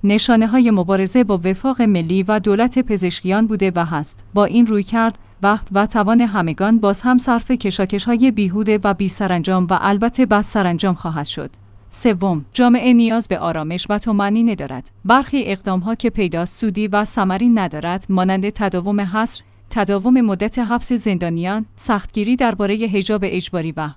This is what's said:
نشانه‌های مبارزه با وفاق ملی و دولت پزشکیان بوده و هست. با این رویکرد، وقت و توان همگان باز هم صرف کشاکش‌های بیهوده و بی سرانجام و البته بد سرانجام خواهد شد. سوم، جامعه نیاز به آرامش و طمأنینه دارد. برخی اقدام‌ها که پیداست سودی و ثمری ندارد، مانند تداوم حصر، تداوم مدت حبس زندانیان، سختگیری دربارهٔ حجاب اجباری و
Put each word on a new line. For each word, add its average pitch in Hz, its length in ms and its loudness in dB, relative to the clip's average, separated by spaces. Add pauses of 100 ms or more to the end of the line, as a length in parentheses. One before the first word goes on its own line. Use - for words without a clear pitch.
نشانه‌های 226 640 4
مبارزه 190 540 2
با 196 200 0
وفاق 247 380 -2
ملی 190 400 2
و 214 160 0
دولت 220 400 0
پزشکیان 196 680 0
بوده 196 280 0
و 170 100 0
هست. 160 400 -6 (100)
با 202 100 4
این 226 220 4
رویکرد، 220 520 0 (240)
وقت 208 300 0
و 202 140 2
توان 220 340 2
همگان 202 580 0
باز 202 220 2
هم 254 180 2
صرف 247 320 -2
کشاکش‌های 226 800 0
بیهوده 208 540 0
و 202 100 2
بی 190 140 -2
سرانجام 180 600 0
و 185 100 2
البته 226 460 2
بد 214 160 2
سرانجام 185 520 0
خواهد 156 320 -6
شد. 147 240 -10 (400)
سوم، 180 600 0
جامعه 247 400 4
نیاز 233 360 2
به 185 100 -2
آرامش 165 520 -6
و 208 80 0
طمأنینه 214 560 0
دارد. 135 360 -12 (140)
برخی 269 420 2
اقدام‌ها 190 480 -2
که 226 160 -2
پیداست 175 500 -4
سودی 214 280 -2
و 208 160 0
ثمری 196 440 0
ندارد، 180 600 -2
مانند 190 400 0
تداوم 202 520 -2
حصر، 208 420 -4 (280)
تداوم 202 500 2
مدت 208 380 0
حبس 240 340 -2
زندانیان، 185 760 -2 (100)
سختگیری 214 600 -2
دربارهٔ 214 500 0
حجاب 202 380 -2
اجباری 170 520 -6
و 156 200 -6